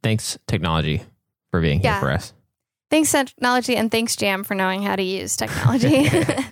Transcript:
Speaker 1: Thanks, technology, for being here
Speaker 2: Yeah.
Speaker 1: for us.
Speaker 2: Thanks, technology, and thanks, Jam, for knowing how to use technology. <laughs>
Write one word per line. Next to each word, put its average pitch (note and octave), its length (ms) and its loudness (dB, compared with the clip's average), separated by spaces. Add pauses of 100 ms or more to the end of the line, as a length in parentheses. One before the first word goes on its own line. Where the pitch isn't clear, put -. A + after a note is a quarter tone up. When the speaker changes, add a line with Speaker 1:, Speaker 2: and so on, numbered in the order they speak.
Speaker 1:
Thanks, - 360 -2 (100)
technology, D#2+ 540 0 (500)
for F2 100 0
being D#2 180 2
here G2+ 120 2
Speaker 2:
Yeah. G3 100 -2
Speaker 1:
for C2+ 100 0
us. - 220 -6 (560)
Speaker 2:
Thanks, D#4 220 2
technology, B3+ 680 0
and A3+ 120 0
thanks, A3+ 280 0
Jam, G3 260 -2
for G#3 100 -6
knowing F#3+ 280 0
how G3+ 160 -2
to G3 60 -2
use F#3 340 -4
technology. C4 720 2
<laughs> E4+ 100 2 (320)